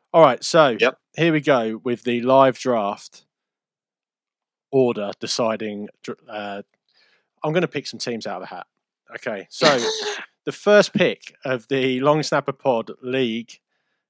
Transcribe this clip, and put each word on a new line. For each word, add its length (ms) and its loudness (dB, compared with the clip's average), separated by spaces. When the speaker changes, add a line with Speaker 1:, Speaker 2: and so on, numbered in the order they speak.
Speaker 1:
All 100 6
right, 200 4
so 380 4
Speaker 2:
Yep. 180 2
Speaker 1:
here 160 2
we 80 0
go 440 0
with 180 -4
the 200 -2
live 360 4
draft 640 -4
order 480 0
deciding. 680 -4
Dr-, 160 -12
uh, 340 -10
I'm 80 -2
gonna 160 0
pick 180 -10
some 140 -12
teams 260 -8
out 160 -10
of 60 -16
the 60 -14
hat. 120 -16
Okay, 360 -10
so 160 -2
Speaker 3:
<laughs> 320 -16
Speaker 1:
the 80 -8
first 400 4
pick 520 -2
of 240 -6
the 320 0
Long 240 2
Snapper 280 -4
Pod 380 -2
League 600 -4